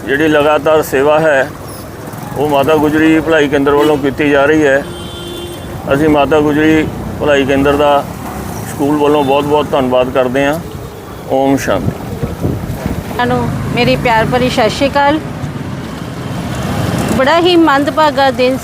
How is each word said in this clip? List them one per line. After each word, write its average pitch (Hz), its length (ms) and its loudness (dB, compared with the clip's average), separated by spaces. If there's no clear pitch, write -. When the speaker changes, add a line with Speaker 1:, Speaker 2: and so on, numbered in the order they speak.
Speaker 1:
ਜਿਹੜੀ 143 220 0
ਲਗਾਤਾਰ 151 560 4
ਸੇਵਾ 151 360 2
ਹੈ, 151 300 2
ਉਹ 147 120 0
ਮਾਤਾ 139 260 2
ਗੁਜਰੀ 156 440 4
ਭਲਾਈ 151 280 2
ਕੇਂਦਰ 139 240 2
ਵੱਲੋਂ 147 260 4
ਕੀਤੀ 139 320 0
ਜਾ 143 160 4
ਰਹੀ 156 200 4
ਹੈ। 139 180 4
ਅਸੀਂ 151 160 2
ਮਾਤਾ 147 300 2
ਗੁਜਰੀ 151 480 2
ਭਲਾਈ 143 260 2
ਕੇਂਦਰ 139 280 2
ਦਾ 143 300 2
ਸਕੂਲ 147 260 -2
ਵੱਲੋਂ 147 260 2
ਬਹੁਤ 139 220 0
ਬਹੁਤ 147 260 0
ਧੰਨਵਾਦ 127 380 2
ਕਰਦੇ 131 360 0
ਹਾਂ। 151 140 -2
ਓਮ 135 280 2
ਸ਼ਾਂਤੀ। - 340 -2
Speaker 2:
ਤੁਹਾਨੂੰ 247 340 -2
ਮੇਰੀ 240 200 2
ਪਿਆਰ 226 300 2
ਭਰੀ 247 240 0
ਸਤਿ 233 200 2
ਸ਼੍ਰੀ 269 200 0
ਅਕਾਲ। 285 300 2
ਬੜਾ 285 220 4
ਹੀ 349 160 4
ਮੰਦਭਾਗਾ 285 760 2
ਦਿਨ 254 320 0